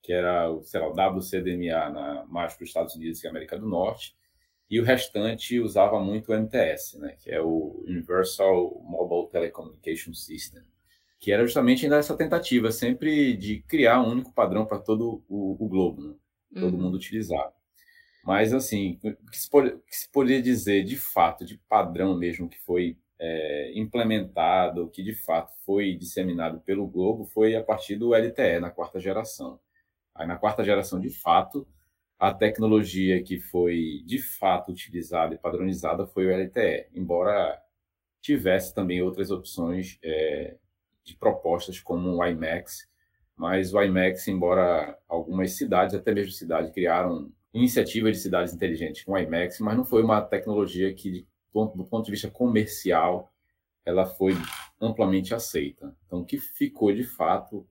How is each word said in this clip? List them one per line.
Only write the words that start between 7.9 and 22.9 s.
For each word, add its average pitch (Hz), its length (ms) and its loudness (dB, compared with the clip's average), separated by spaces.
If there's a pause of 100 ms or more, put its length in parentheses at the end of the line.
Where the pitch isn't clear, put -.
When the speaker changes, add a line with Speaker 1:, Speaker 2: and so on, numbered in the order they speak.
Speaker 1:
Mobile 87 440 -2
Telecommunication 82 880 -6
System, - 480 -14 (560)
que 101 140 0
era 110 120 6
justamente 127 400 4
ainda 143 120 6
essa 147 200 2
tentativa 123 540 2
sempre 127 680 2
de 107 260 -4
criar 127 380 6
um 117 120 2
único 127 200 -4
padrão 104 320 2
pra 107 140 -6
todo 110 500 -2
o, 95 360 -4
o 104 40 -2
globo, 90 320 2
né? - 140 -14 (400)
Todo 90 220 0
Speaker 2:
Uhum. 92 60 -2
Speaker 1:
mundo 92 120 0
utilizar. 95 580 -4 (720)
Mas, 107 280 4
assim, 101 500 -2
o - 280 -8
que - 80 -12
se - 100 -8
pode, 139 220 6
o - 100 -12
que - 160 -14
se - 160 -10
poderia 131 300 4
dizer 101 420 2
de 117 120 -6
fato, 85 500 0
de - 120 -16 (100)
padrão 92 480 2
mesmo, 87 320 -4
que - 100 -16
foi, 87 400 -2 (200)